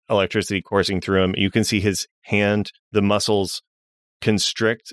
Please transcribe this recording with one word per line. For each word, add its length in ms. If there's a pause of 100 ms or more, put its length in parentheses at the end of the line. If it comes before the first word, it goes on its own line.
(100)
electricity 500
coursing 400
through 240
him. 100
You 160
can 140
see 160
his 260 (180)
hand, 460 (220)
the 80
muscles 640 (580)
constrict 720